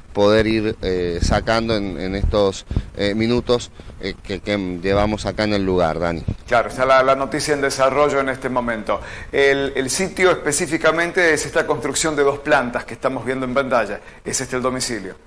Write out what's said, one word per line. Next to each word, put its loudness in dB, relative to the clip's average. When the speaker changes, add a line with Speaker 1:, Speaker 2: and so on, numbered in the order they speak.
Speaker 1:
poder 4
ir, 0
eh, -2
sacando 0
en, -4
en -4
estos, 0
eh, -2
minutos, 0
eh, -6
que, -8
que -2
llevamos 0
acá -2
en 0
el 0
lugar, 2
Dani. -2
Speaker 2:
Claro, 4
está 0
la, 6
la 4
noticia -2
en 0
desarrollo 2
en -2
este -6
momento. -2
El, 2
el -2
sitio 2
específicamente 2
es 0
esta 0
construcción -2
de 4
dos 4
plantas 0
que -12
estamos -4
viendo -2
en -4
pantalla. 0
Es -4
este -4
el -2
domicilio. -4